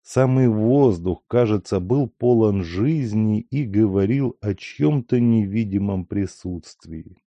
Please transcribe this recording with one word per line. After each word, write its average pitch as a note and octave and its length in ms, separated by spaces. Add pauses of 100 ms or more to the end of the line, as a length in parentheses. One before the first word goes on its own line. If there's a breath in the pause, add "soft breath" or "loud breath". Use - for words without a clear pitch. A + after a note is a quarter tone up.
Самый C3 480
воздух, G#2+ 760
кажется, G#2+ 520
был A#2 300
полон A2 560
жизни G#2+ 760 (100)
и C#3 140
говорил G#2 760
о G2+ 140
чьем-то C#3 680
невидимом G2+ 840
присутствии, E2+ 1200